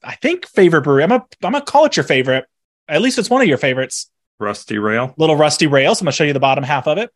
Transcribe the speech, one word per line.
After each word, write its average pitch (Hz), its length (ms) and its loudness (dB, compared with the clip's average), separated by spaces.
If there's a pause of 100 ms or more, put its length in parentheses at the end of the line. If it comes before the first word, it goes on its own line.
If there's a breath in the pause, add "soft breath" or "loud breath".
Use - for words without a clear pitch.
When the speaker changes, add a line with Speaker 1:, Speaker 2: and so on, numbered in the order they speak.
Speaker 1:
I 123 120 -14
think, 349 300 -4
favorite 165 360 2
brewery. 139 220 2
I'm 196 80 2
a, 247 120 0 (180)
I'm 185 100 -4
gonna 285 100 -2
call 294 240 2
it - 100 -2
your 143 80 0
favorite. 131 400 0 (420)
At 151 140 -2
least 254 180 0
it's 208 120 -4
one 254 100 2
of 233 80 2
your 135 80 2
favorites. 131 540 -4 (280)
Speaker 2:
Rusty 104 400 -6
Rail. 110 380 -2
Speaker 1:
Little 156 200 2
Rusty 151 320 2
Rail. 143 260 2
So - 80 -6
I'm - 40 -6
gonna 139 60 -2
show 165 120 0
you 147 100 0
the 139 60 -2
bottom 135 240 0
half 135 220 -2
of 156 120 0
it. 233 180 -6